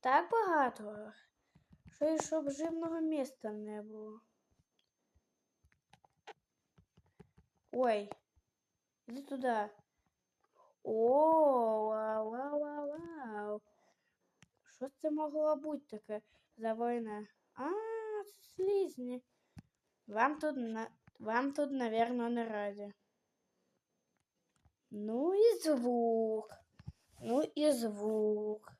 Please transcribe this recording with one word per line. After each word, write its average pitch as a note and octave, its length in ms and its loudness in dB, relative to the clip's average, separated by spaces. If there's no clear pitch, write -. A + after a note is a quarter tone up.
Так C#4+ 300 4
багато. A#3 800 0
Що D4 160 0
і D#4+ 100 2
щоб D4 320 -2
живного E4 500 -4
міста C#4+ 500 -4
не G#3+ 320 -10
було. G#3+ 380 -16
Ой. A3 400 0
Іди B3+ 160 -10
туди. B3 460 -2
О, B3 1040 6
вау, A3 440 -2
вау, C#4+ 300 -4
вау, D4 280 -6
вау. B3+ 720 -8
Що C4 120 -8
це D#4 220 -4
могло D4+ 460 0
бути C#4 420 -8
таке G#3+ 220 -8
за A3+ 180 -2
війна? A3+ 520 -4
А, C#4 160 -6
це G#4 80 -20
слізні. E4 680 -2
Вам B3 320 2
тут, D4+ 180 -2
на-, A3+ 340 -6
вам A#3+ 340 0
тут, D4 180 0
навірно, A#3 600 0
не A#3 140 -2
раді. G3+ 480 -6
Ну A3+ 420 -2
і G#4 240 8
звук. A#3 920 2
Ну A#3 220 2
і D4+ 180 4
звук. G#3+ 1080 -2